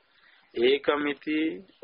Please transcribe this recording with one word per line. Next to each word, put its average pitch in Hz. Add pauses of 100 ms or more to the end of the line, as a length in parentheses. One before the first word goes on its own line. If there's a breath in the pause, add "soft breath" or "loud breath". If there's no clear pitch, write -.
(560 soft breath)
एकमिति 147 (180)